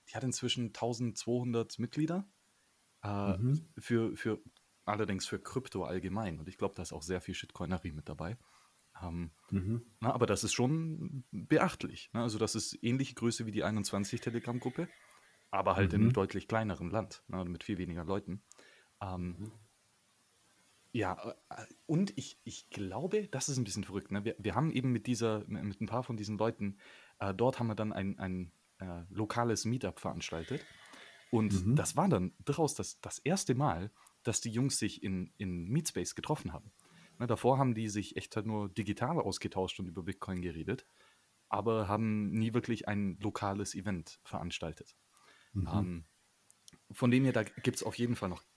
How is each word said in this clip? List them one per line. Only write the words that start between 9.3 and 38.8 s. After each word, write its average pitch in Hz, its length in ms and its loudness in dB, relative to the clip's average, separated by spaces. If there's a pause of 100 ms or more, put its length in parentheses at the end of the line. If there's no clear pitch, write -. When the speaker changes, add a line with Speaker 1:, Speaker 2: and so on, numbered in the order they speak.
Speaker 2:
Mhm. 101 340 0 (160)
Speaker 1:
na, 110 120 2
aber 117 120 4
das 101 180 2
ist 104 100 0
schon 156 760 0
beachtlich, - 840 2
ne? 117 80 0
Also 110 160 0
das 110 180 2
ist - 280 -4
ähnliche 131 320 0
Größe 117 300 0
wie 110 60 -4
die 101 120 0
einundzwanzig 101 580 0
Telegram-Gruppe, 123 680 -2 (640)
aber 98 240 4
halt 95 180 4
in 104 80 6
einem 113 80 10
Speaker 2:
Mhm. 127 40 6
Speaker 1:
deutlich 95 340 2
kleineren 104 420 0
Land, 101 380 -4
ne, 92 180 -4
mit 87 180 -6
viel 101 140 -2
weniger 87 280 -4
Leuten. 98 380 -4 (580)
Ähm, 90 360 -4
Speaker 2:
Mhm. 107 140 -8 (1400)
Speaker 1:
ja, 98 420 -2 (140)
äh, 113 160 -12 (220)
und 180 300 2
ich, - 280 -10
ich - 240 -14
glaube, 156 580 -2
das 143 220 -4
ist 131 80 -2
ein 120 80 2
bisschen 98 180 -4
verrückt, 95 280 -4
ne? 101 120 -2
Wir, 113 160 -2
wir 98 160 0
haben 151 160 4
eben 127 220 2
mit 117 140 0
dieser, 113 380 2
mit 98 360 -4
ein 107 60 -2
paar 123 160 -2
von 120 120 -6
diesen 107 220 -4
Leuten, 104 400 0 (420)
äh, 98 140 0
dort 120 260 2
haben 117 80 2
wir 107 80 0
dann 107 160 -2
ein, 98 260 -2
ein, 92 360 -4 (260)
äh, 87 300 -8
lokales 110 560 0
Meetup 110 340 -2
veranstaltet. 85 640 -4 (680)
Und 110 200 4
Speaker 2:
Mhm. 98 240 4
Speaker 1:
das - 220 4
war 185 100 6
dann 92 260 4 (120)
durchaus 143 300 2
das, - 260 -8
das - 180 -10
erste 147 360 2
Mal, 110 360 2 (320)
dass 113 160 0
die 113 120 -4
Jungs 123 280 2
sich - 240 -2
in, 92 340 -2
in 90 280 -4
Meetspace 110 500 0
getroffen - 380 -2
haben. - 180 -12 (460)
Ne, 120 100 -2
davor 120 300 6
haben 127 180 4
die 113 120 0
sich 101 300 -2
echt - 180 -6
halt 104 100 0
nur 107 220 0
digital 113 540 0